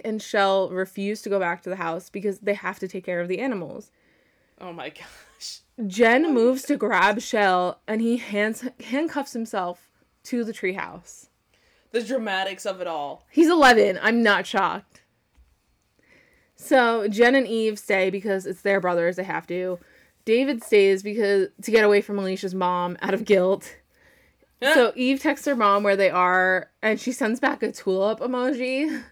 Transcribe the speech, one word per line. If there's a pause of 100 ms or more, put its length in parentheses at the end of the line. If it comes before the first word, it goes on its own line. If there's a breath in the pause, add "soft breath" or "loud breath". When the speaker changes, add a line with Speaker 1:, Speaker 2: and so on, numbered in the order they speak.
Speaker 1:
and
Shell
refuse
to
go
back
to
the
house
because
they
have
to
take
care
of
the
animals. (680)
Speaker 2:
Oh,
my
gosh. (260)
Speaker 1:
Jen
Speaker 2:
Oh,
my
Speaker 1:
moves
to
Speaker 2:
goodness.
Speaker 1:
grab
Shell,
and
he
hands-, (160)
handcuffs
himself (320)
to
the
treehouse. (640)
Speaker 2:
The
dramatics
of
it
all.
Speaker 1:
He's
eleven.
I'm
not
shocked. (1500 soft breath)
So
Jen
and
Eve
stay
because
it's
their
brothers.
They
have
to. (460 soft breath)
David
stays
because, (140)
to
get
away
from
Alicia's
mom
out
of
guilt. (840 soft breath)
Speaker 2:
Yeah.
Speaker 1:
So
Eve
texts
her
mom
where
they
are, (120)
and
she
sends
back
a
tulip
emoji.